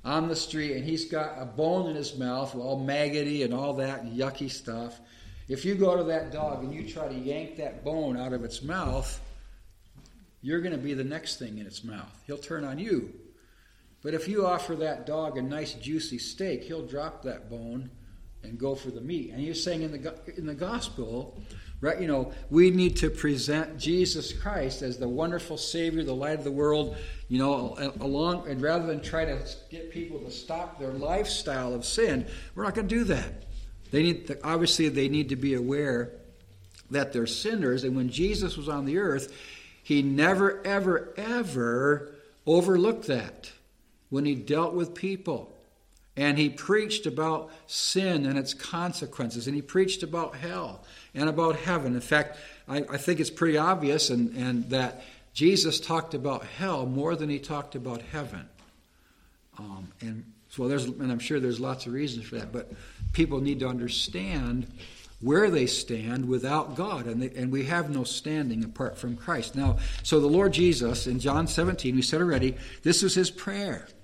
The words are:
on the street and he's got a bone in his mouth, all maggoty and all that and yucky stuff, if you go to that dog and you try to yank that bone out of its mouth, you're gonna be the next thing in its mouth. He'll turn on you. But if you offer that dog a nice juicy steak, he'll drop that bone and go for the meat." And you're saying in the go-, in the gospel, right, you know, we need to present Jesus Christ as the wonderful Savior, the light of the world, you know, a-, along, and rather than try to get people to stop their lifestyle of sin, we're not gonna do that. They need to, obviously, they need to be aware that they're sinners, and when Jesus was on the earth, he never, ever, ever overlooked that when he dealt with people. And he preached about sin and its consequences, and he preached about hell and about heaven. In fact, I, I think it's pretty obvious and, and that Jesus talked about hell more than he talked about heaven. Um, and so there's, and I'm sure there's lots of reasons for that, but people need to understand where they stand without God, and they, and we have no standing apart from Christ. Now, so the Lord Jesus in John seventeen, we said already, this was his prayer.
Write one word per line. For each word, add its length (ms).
on 240
the 80
street 360
and 120
he's 220
got 340
a 60
bone 420
in 80
his 220
mouth, 360
all 240
maggoty 640
and 120
all 200
that 280
and 160
yucky 320
stuff, 500
if 160
you 120
go 200
to 80
that 280
dog 300
and 120
you 120
try 220
to 60
yank 420
that 260
bone 360
out 160
of 100
its 180
mouth, 560
you're 180
gonna 160
be 160
the 120
next 340
thing 180
in 100
its 160
mouth. 440
He'll 100
turn 280
on 140
you. 360
But 100
if 160
you 160
offer 320
that 300
dog 320
a 40
nice 300
juicy 460
steak, 460
he'll 220
drop 360
that 260
bone 420
and 160
go 160
for 160
the 100
meat." 300
And 120
you're 120
saying 260
in 120
the 60
go-, 200
in 80
the 100
gospel, 840
right, 180
you 60
know, 260
we 220
need 260
to 140
present 680
Jesus 540
Christ 480
as 160
the 120
wonderful 500
Savior, 440
the 120
light 240
of 60
the 60
world, 460
you 100
know, 400
a-, 240
along, 460
and 140
rather 240
than 160
try 240
to 120
get 200
people 300
to 100
stop 480
their 140
lifestyle 800
of 100
sin, 420
we're 100
not 100
gonna 140
do 160
that. 400
They 120
need 260
to, 140
obviously, 460
they 220
need 180
to 80
be 160
aware 600
that 220
they're 140
sinners, 580
and 100
when 140
Jesus 480
was 140
on 160
the 100
earth, 400
he 180
never, 640
ever, 540
ever 960
overlooked 600
that 440
when 160
he 100
dealt 380
with 220
people. 580
And 200
he 100
preached 560
about 460
sin 580
and 140
its 160
consequences, 920
and 80
he 60
preached 420
about 340
hell 460
and 140
about 280
heaven. 380
In 60
fact, 380
I, 120
I 80
think 240
it's 80
pretty 300
obvious 500
and, 260
and 360
that 340
Jesus 440
talked 360
about 320
hell 400
more 300
than 120
he 100
talked 360
about 260
heaven. 480
Um, 420
and 240
so 200
there's, 160
and 280
I'm 60
sure 200
there's 220
lots 240
of 80
reasons 320
for 120
that, 140
but 220
people 300
need 180
to 80
understand 1040
where 300
they 160
stand 640
without 480
God, 280
and 160
they, 180
and 140
we 120
have 260
no 140
standing 600
apart 320
from 200
Christ. 380
Now, 220
so 160
the 80
Lord 280
Jesus 520
in 140
John 260
seventeen, 480
we 60
said 220
already, 340
this 200
was 120
his 160
prayer. 560